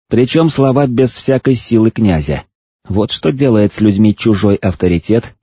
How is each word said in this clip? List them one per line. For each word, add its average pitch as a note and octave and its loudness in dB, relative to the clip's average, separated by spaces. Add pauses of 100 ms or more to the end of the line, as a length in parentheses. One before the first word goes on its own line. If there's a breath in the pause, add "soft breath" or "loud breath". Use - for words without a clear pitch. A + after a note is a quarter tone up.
Причем D3+ 2
слова C3+ 0
без B2 0
всякой C3 -2
силы A2+ 0
князя. D#2 -2 (440)
Вот G2+ -2
что - -4
делает B2 0
с - -8
людьми G#2 2
чужой G2+ 0
авторитет F#2 -2